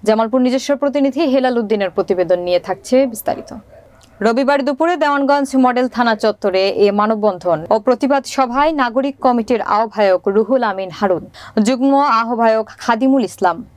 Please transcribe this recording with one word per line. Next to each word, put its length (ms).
জামালপুর 420
নিজস্ব 240
প্রতিনিধি 400
হেলাল 260
উদ্দিনের 380
প্রতিবেদন 500
নিয়ে 200
থাকছে 300
বিস্তারিত। 380
রবিবার 460
দুপুরে 360
দেওয়ানগঞ্জ 460
মডেল 300
থানা 280
চত্বরে 400
এ 20
মানববন্ধন 580
ও 20
প্রতিবাদ 360
সভায় 380
নাগরিক 320
কমিটির 380
আহ্বায়ক 460
রুহুল 300
আমিন 340
হারুন, 260
যুগ্ম 260
আহ্বায়ক 460
খাদিমুল 480
ইসলাম 280